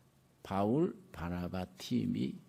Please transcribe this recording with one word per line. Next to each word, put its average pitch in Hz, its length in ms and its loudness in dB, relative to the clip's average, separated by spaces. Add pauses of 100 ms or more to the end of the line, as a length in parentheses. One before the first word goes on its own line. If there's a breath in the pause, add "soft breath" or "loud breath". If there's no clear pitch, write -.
(440 soft breath)
바울, 120 520 2 (140)
바나바 90 540 -4 (120)
팀이 110 640 0 (100)